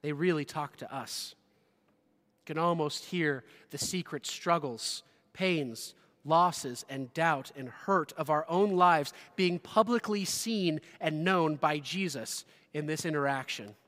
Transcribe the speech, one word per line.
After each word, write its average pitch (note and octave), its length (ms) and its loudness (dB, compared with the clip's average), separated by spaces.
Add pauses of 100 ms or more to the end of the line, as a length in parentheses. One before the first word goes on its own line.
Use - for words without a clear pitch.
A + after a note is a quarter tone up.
They D3 100 -2
really D3+ 320 0
talk D3 320 -6
to C3 180 -10
us. - 380 -8 (1080)
You D#3+ 120 -10
can D#3 60 -2
almost E3 460 0
hear D3+ 380 0 (280)
the C#3+ 80 -10
secret - 480 -4
struggles, D3+ 760 -2 (320)
pains, D#3 640 -2 (280)
losses, D#3 640 2
and C3+ 280 -8
doubt D#3+ 400 0
and C3 140 -10
hurt F3+ 440 0
of D#3 160 -4
our D#3 180 2
own F#3+ 280 4
lives F3 360 6 (240)
being F3+ 220 2
publicly G#3+ 680 2
seen F#3 580 -2 (180)
and D#3 240 0
known E3+ 320 4
by D3+ 240 0
Jesus C#3+ 680 -6 (300)
in D3+ 100 -2
this D#3 200 -4
interaction. C3+ 680 -2 (120)